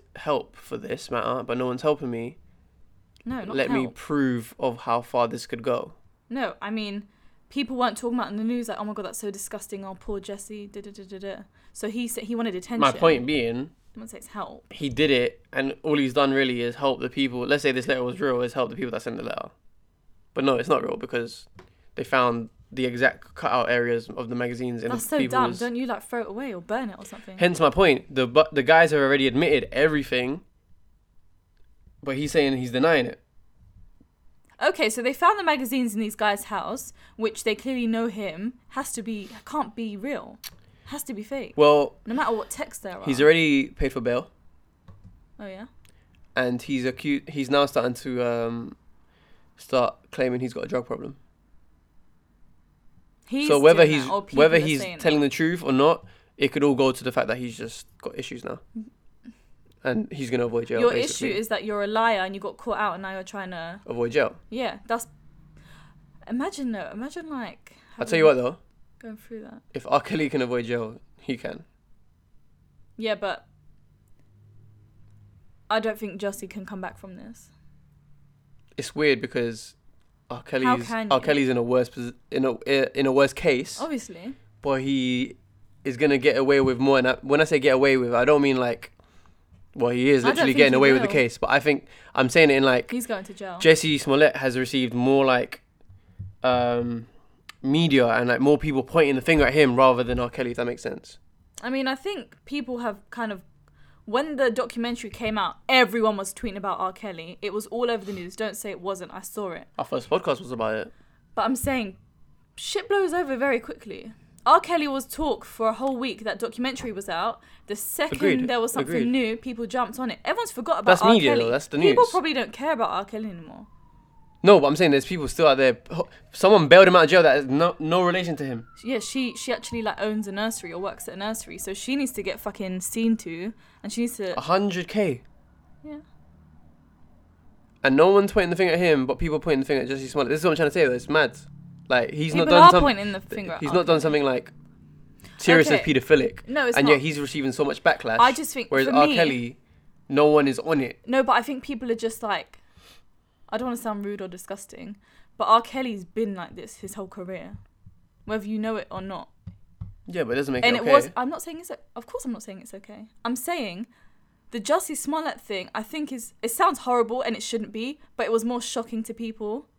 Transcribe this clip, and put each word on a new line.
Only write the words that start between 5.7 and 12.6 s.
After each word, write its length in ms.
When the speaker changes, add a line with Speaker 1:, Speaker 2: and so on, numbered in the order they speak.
Speaker 2:
No, 320
I 80
mean, 380
people 280
weren't 200
talking 220
about 100
it 40
in 40
the 80
news, 240
like, 100
"Oh 60
my 100
God, 120
that's 120
so 120
disgusting. 540
Oh, 140
poor 220
Jesse, 480
da, 120
da, 120
da, 120
da, 140
da." 180
So 160
he 200
said 160
he 100
wanted 200
attention. 260